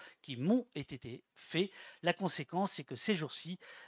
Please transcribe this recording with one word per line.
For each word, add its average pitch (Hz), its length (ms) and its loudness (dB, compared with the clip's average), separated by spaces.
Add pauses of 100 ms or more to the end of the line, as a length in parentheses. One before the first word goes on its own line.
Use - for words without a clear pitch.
(220)
qui 127 140 -8
m'ont 208 300 4 (100)
été 131 480 -8 (100)
faits. 190 360 0 (320)
La 175 100 4
conséquence, 185 600 0
c'est 147 120 -2
que 131 120 -8
ces 208 200 2
jours-ci, 160 420 -4 (300)